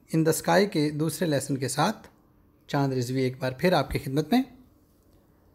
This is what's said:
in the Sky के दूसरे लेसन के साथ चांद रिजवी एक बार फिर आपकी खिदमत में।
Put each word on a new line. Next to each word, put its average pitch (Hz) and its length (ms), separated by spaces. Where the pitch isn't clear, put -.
in 160 140
the 156 140
Sky 185 280
के 151 200
दूसरे 156 380
लेसन 139 280
के 127 120
साथ 165 420
चांद 139 240
रिजवी 131 300
एक 127 180
बार 127 200
फिर 180 140
आपकी 143 240
खिदमत 143 340
में। 254 120